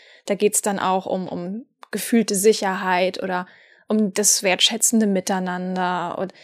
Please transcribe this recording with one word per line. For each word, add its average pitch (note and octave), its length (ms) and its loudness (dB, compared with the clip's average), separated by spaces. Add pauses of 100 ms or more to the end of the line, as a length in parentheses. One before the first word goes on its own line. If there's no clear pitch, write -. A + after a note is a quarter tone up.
(260)
Da G3+ 100 -2
geht's G#3 260 2
dann G3+ 180 -2
auch F#3 260 0
um, F#3 220 -4
um F3+ 380 -8 (240)
gefühlte A3 460 0
Sicherheit F#3+ 840 2
oder F3+ 240 -4 (440)
um G#3+ 240 2
das - 280 2
wertschätzende A3 640 2
Miteinander. F#3 1120 -2
Und F#3+ 160 -6 (100)